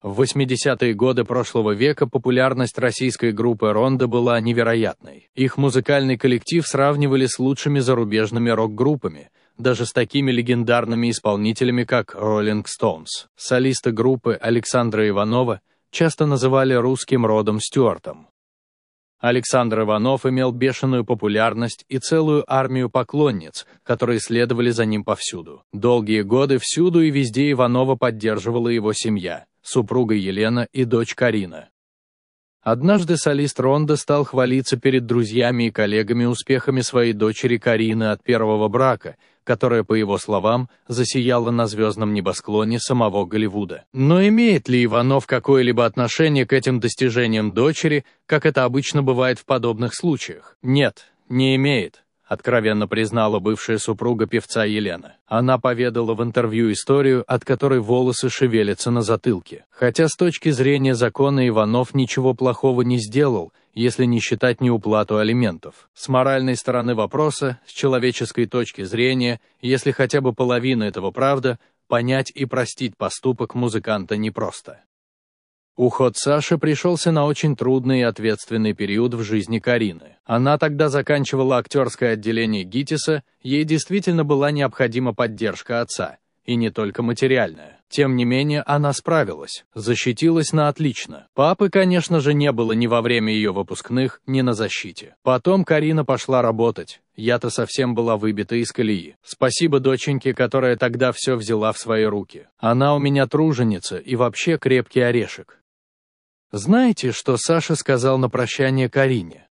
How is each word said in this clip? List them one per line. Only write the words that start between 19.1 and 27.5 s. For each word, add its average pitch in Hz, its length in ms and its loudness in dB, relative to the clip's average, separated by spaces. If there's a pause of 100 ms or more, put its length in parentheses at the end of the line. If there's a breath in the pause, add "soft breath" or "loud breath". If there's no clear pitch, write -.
Александр 120 600 2
Иванов 110 440 0
имел 127 260 0
бешеную 127 500 0
популярность 110 880 -2
и 135 80 -8
целую 151 500 2
армию 131 440 -2
поклонниц, 123 720 -2 (180 soft breath)
которые 117 380 0
следовали 120 480 0
за 113 160 0
ним 107 180 0
повсюду. 87 600 -8 (100)
Долгие 110 480 2
годы 127 380 2
всюду 170 420 2
и 156 100 4
везде 139 400 0